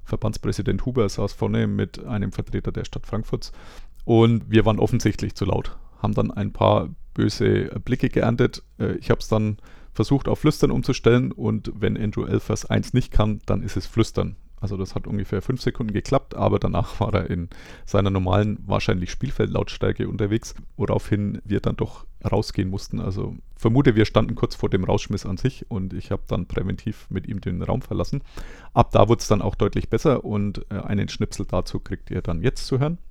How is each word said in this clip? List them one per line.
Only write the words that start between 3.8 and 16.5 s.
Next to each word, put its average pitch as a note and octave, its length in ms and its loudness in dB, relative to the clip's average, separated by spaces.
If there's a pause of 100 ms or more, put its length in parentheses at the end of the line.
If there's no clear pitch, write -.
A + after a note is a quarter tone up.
und A2+ 480 6
wir G#2+ 140 8
waren G#2+ 120 4
offensichtlich - 580 2
zu G2 100 -2
laut, - 320 -2 (240)
haben G#2+ 120 2
dann - 180 0
ein G2+ 200 -2
paar G2+ 380 4 (240)
böse G#2 560 2 (160)
Blicke A#2+ 240 0
geerntet. A#2+ 520 2 (160)
Äh, A2 200 0
ich - 120 -4
hab's - 200 2
dann G#2+ 280 2 (360)
versucht, - 340 2
auf A2+ 120 0
Flüstern - 320 4
umzustellen B2 600 4
und G#2+ 440 -4
wenn G#2 220 0
Andrew G#2+ 280 -2
Elfers - 400 0
eins G#2+ 280 0
nicht A#2+ 180 2
kann, G#2+ 340 4
dann G2 180 0
ist G2 140 -4
es F#2 80 -4
Flüstern. G2 500 0 (260)
Also G2+ 160 -4
das F#2 160 -6
hat - 140 -4
ungefähr G2+ 340 -2
fünf B2+ 180 -2
Sekunden - 320 -2
geklappt, - 440 0
aber G2+ 240 4